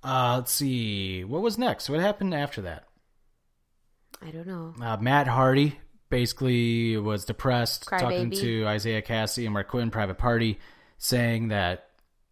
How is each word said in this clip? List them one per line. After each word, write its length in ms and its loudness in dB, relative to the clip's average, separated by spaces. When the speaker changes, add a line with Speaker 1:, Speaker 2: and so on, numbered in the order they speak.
Speaker 1:
Uh, 360 2
let's 140 -4
see. 720 -2
What 180 -4
was 160 0
next? 300 -2
What 120 0
happened 340 0
after 280 -4
that? 240 -10
Speaker 2:
I 60 -14
don't 160 -12
know. 340 -10
Speaker 1:
Uh, 160 -2
Matt 300 4
Hardy 520 4
basically 880 2
was 280 -2
depressed, 640 0
talking 420 0
Speaker 2:
Crybaby. 100 -4
Speaker 1:
to 260 0
Isaiah 360 0
Cassidy 440 -2
and 60 -2
Mark 160 -2
Quinn, 220 0
Private 280 -2
Party, 400 2
saying 500 0
that 420 -2